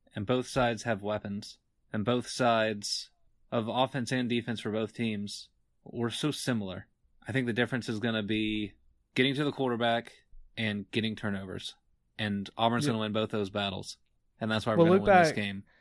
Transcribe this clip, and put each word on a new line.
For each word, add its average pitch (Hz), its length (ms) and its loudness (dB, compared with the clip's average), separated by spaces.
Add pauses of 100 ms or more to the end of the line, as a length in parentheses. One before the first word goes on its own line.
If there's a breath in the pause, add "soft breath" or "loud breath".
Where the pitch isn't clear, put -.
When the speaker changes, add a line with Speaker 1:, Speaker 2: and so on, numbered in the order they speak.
(160)
Speaker 1:
and 107 100 -6
both 127 220 0
sides 120 360 0
have 110 200 -2
weapons, 104 540 -6 (340)
and 107 140 -2
both 123 220 0
sides 110 840 0 (420)
of 113 160 -2
offense 123 440 0
and 127 180 0
defense 117 320 -2
for 110 100 -4
both 107 220 -2
teams 107 560 -6 (340)
were 117 260 -4
so 147 220 -2
similar. 104 560 -4 (400)
I 120 40 -4
think 131 140 0
the 117 80 0
difference 120 360 0
is 110 100 -2
gonna 110 240 0
be 107 500 -2 (420)
getting 131 200 4
to 147 80 0
the 143 80 0
quarterback 117 600 0 (460)
and 104 340 -2
getting 110 240 0
turnovers. 98 600 -6 (420)
And 101 400 -2
Auburn's 117 280 4
Speaker 2:
Yeah. 143 80 2
Speaker 1:
gonna 110 80 0
win 107 120 -2
both 107 180 0
those 104 180 -2
battles. 98 480 -4 (420)
And 110 100 -2
that's 110 160 0
why 113 80 2
we're - 40 2
Speaker 2:
Well, 170 80 8
Speaker 1:
gonna 180 140 8
Speaker 2:
look 202 80 -2
Speaker 1:
win 196 120 10
this 165 100 8
Speaker 2:
back, 127 60 0
Speaker 1:
game 101 280 -4 (180)